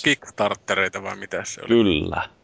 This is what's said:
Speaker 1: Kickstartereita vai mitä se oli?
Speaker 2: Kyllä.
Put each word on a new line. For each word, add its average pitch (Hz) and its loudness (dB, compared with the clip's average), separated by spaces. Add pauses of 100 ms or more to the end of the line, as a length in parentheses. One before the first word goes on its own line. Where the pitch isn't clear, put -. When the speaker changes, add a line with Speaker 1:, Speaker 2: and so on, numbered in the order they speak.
Speaker 1:
Kickstartereita 98 -2
vai 98 -8
mitä 98 -8
se - -12
oli? - -12
Speaker 2:
Kyllä. 90 4 (140)